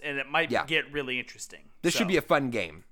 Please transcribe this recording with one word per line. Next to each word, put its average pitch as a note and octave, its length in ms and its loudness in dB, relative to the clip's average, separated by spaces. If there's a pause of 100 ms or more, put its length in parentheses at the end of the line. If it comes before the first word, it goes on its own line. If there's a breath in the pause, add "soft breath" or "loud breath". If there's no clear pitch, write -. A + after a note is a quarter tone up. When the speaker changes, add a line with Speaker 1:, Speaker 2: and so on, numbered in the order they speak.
Speaker 1:
and C#3+ 140 -2
it C3+ 100 -4
might D#3+ 240 2
Speaker 2:
Yeah. G#2+ 140 2
Speaker 1:
get C#3+ 260 0
really C3 260 -4
interesting. - 420 -12 (220)
Speaker 2:
This E3+ 120 4
Speaker 1:
So. - 40 0
Speaker 2:
should G#3+ 100 2
be F3+ 80 4
a D3+ 60 4
fun C#3+ 280 2
game. F2 420 -6